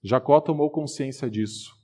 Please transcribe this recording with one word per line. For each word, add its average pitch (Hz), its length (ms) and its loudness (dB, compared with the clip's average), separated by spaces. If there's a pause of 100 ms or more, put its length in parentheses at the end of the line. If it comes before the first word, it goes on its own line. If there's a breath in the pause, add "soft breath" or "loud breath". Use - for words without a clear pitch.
Jacó 127 380 4
tomou 147 300 0
consciência 135 580 -6
disso 107 560 -6